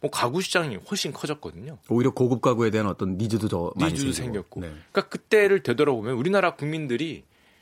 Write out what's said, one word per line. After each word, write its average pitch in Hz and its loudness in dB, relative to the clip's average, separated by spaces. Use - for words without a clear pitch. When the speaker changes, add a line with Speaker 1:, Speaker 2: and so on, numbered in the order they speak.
Speaker 1:
뭐 147 -4
가구 127 0
시장이 160 -2
훨씬 185 -6
커졌거든요. 139 -10
Speaker 2:
오히려 123 4
고급 123 2
가구에 117 2
대한 107 2
어떤 92 -2
니즈도 107 0
더 85 -2
많이 - 2
Speaker 1:
니즈도 131 -2
Speaker 2:
생기고. 120 -6
Speaker 1:
생겼고. 95 -8
Speaker 2:
네. 85 -8
Speaker 1:
그러니까 - -2
그때를 202 4
되돌아보면 123 2
우리나라 175 2
국민들이 147 -4